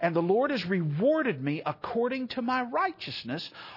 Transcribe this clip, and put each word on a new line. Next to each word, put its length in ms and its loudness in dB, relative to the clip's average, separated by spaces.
And 160 2
the 60 6
Lord 280 4
has 140 0
rewarded 800 2
me 240 -2
according 600 -2
to 120 -6
my 220 0
righteousness, 880 -4